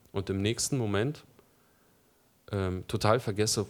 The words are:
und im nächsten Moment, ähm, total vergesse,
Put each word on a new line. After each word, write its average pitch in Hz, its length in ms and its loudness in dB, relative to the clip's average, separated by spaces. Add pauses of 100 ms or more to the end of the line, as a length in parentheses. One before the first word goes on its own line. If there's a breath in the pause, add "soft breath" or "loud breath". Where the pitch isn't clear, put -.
(120)
und 98 180 -4
im 98 120 0
nächsten 113 360 0
Moment, 113 460 0 (1300 soft breath)
ähm, 92 360 -2
total 110 320 4
vergesse, 107 500 0